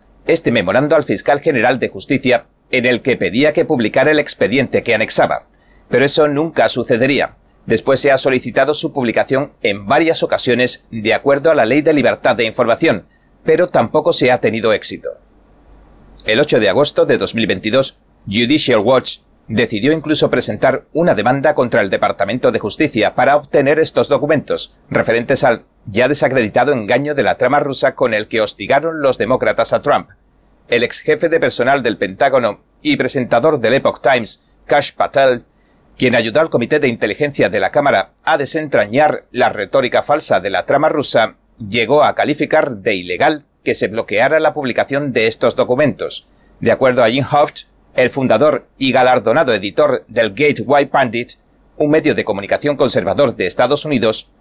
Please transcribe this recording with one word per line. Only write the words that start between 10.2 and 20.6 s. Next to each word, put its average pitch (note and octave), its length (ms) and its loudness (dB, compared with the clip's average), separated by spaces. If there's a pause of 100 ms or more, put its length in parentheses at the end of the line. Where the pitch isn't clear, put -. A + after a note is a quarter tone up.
ocasiones B2 680 -2
de A2 220 -2
acuerdo C#3 380 2
a D#3 40 4
la B2 120 2
Ley C#3 160 2
de D#3 100 6
Libertad A#2+ 420 2
de A2+ 100 -2
Información, A#2 640 0 (360)
pero E3 240 2
tampoco B2+ 460 0
se B2 180 2
ha B2 80 0
tenido A2 320 0
éxito. - 380 -6 (1120)
El A2 160 0
ocho D3 200 2
de G2+ 100 2
agosto C#3 340 2
de C#3 140 0
dos G2 160 -4
mil A2+ 120 -2
veintidós, G#2+ 520 -2 (280)
Judicial A#2+ 540 0
Watch B2 380 0 (300)
decidió A2+ 440 0
incluso D3+ 380 0
presentar B2+ 640 -2